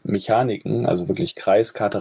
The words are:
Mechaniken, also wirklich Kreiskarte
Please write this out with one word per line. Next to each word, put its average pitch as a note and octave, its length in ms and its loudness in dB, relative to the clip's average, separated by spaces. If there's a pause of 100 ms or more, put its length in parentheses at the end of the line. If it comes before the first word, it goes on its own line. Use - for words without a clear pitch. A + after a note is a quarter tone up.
Mechaniken, A#2 800 0
also F3 240 -2
wirklich - 260 -2
Kreiskarte G#2 640 2